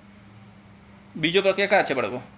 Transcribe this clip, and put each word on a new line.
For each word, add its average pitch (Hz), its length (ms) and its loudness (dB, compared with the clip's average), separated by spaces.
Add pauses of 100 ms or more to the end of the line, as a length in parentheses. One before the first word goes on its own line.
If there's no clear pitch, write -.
(1160)
બીજો 170 260 0
પ્રક્રિયા 196 300 0
કયા 185 180 4
છે 143 60 -2
બાળકો? 120 240 -4 (180)